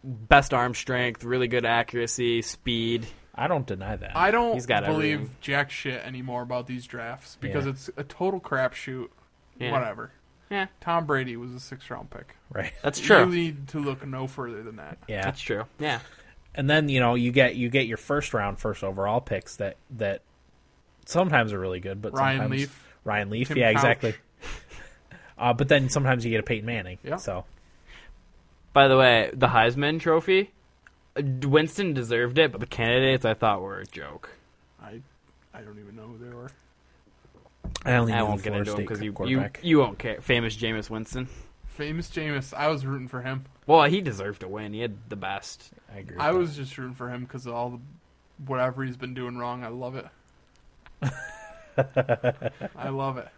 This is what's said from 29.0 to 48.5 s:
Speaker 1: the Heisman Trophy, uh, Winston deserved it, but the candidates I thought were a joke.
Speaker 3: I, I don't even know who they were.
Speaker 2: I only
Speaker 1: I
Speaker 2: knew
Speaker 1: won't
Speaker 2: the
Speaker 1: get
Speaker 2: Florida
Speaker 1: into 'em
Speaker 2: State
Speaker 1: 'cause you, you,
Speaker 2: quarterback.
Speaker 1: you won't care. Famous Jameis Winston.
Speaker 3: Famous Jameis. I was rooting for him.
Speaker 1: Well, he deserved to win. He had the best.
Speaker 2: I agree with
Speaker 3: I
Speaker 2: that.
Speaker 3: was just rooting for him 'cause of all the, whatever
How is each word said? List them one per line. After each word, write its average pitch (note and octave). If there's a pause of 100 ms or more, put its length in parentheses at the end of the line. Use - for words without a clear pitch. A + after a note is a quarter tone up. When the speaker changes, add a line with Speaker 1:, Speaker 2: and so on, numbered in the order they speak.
Speaker 1:
the B2+
Heisman B2
Trophy, E3+ (680)
uh, C#3+ (260)
Winston D#3+
deserved A#2+
it, D3+
but G2+
the A#2+
candidates B2+
I A2
thought G#2
were G2
a G2
joke. D2+ (540)
Speaker 3:
I, G#2 (540)
I A2+
don't G#2
even G#2
know A2
who A2+
they B2
were. B2 (1400)
Speaker 2:
I B2+
only A#2
Speaker 1:
I A#2
Speaker 2:
knew A2
Speaker 1:
won't G#2
Speaker 2:
the G#2+
Speaker 1:
get -
Speaker 2:
Florida G2+
Speaker 1:
into G#2
'em G#2
Speaker 2:
State G2+
Speaker 1:
'cause G#2+
you, G#2+
you, G#2
Speaker 2:
quarterback. C3
Speaker 1:
you E3
won't A2
care. A2
Famous A#2
Jameis A2
Winston. A2+ (420)
Speaker 3:
Famous D#3
Jameis. D3
I D3
was C#3+
rooting C3+
for B2+
him. C3+ (200)
Speaker 1:
Well, D3+
he F3+
deserved G2+
to F#2
win. G#2
He A2
had A#2 (140)
the G#2
best. G2 (200)
Speaker 2:
I G#2
agree G#2
with D3
Speaker 3:
I D#3
Speaker 2:
that. F#3
Speaker 3:
was E3
just C3+
rooting B2+
for B2
him B2
'cause B2
of A#2
all A#2+
the, A#2+ (680)
whatever B2+